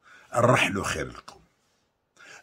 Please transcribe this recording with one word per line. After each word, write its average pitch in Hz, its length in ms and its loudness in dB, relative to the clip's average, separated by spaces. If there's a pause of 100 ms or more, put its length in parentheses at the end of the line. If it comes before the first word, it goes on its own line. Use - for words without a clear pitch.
(360)
الرحلوا 98 480 2
خير 71 240 -6
لكم. - 320 -20 (1040)